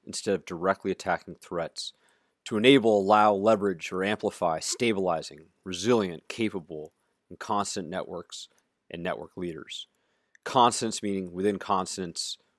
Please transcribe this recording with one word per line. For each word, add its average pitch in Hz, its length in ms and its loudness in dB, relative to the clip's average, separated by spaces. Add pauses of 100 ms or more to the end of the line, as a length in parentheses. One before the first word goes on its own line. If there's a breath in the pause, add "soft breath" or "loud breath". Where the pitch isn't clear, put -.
instead - 300 -4
of 85 100 -4
directly 92 460 -2
attacking 87 460 -4
threats, - 560 -8 (540)
to 113 100 -4
enable, 113 420 8
allow, 107 340 6
leverage, 98 600 2
or 92 100 -4
amplify 98 560 -2
stabilizing, 90 840 -2 (200)
resilient, 95 680 0
capable, 82 680 -8 (360)
and 92 80 -20
constant 101 500 -4
networks 90 600 -10 (420)
and 85 140 -10
network 82 320 -8
leaders. 85 500 -10 (560)
Constants 117 580 2
meaning 95 300 -4
within 95 300 0
constants 92 800 -4 (200)